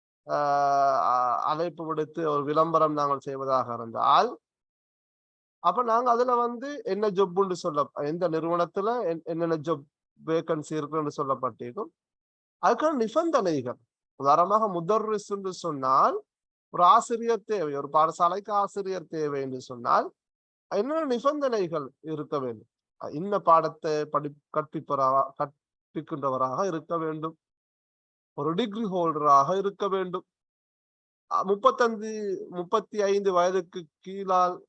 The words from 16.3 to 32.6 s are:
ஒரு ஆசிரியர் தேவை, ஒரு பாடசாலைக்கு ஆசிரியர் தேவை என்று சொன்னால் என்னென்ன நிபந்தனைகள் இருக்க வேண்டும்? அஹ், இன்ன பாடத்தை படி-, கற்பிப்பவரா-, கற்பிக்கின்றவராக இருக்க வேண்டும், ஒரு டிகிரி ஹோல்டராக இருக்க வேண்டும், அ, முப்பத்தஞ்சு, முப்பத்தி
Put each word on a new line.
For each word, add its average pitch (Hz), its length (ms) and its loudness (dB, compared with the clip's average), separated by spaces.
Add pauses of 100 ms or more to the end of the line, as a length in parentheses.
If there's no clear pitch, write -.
ஒரு 175 140 2
ஆசிரியர் 226 600 4
தேவை, 165 320 -2
ஒரு 143 160 -6
பாடசாலைக்கு 170 600 2
ஆசிரியர் 190 560 -2
தேவை 147 340 -4
என்று 131 200 -6
சொன்னால் 131 520 -2 (540)
என்னென்ன 277 380 -2
நிபந்தனைகள் 233 960 -2
இருக்க 151 400 -6
வேண்டும்? 120 280 -6 (360)
அஹ், - 100 -10
இன்ன 190 260 -2
பாடத்தை 165 520 2
படி-, 147 480 -4 (180)
கற்பிப்பவரா-, 139 800 0
கற்பிக்கின்றவராக 139 1300 -4
இருக்க 170 320 -4
வேண்டும், 160 400 -6 (960)
ஒரு 156 200 -2
டிகிரி 220 320 -4
ஹோல்டராக 156 720 4
இருக்க 196 300 -2
வேண்டும், 185 380 -4 (1080)
அ, 101 100 0
முப்பத்தஞ்சு, 214 1080 0
முப்பத்தி 180 520 -4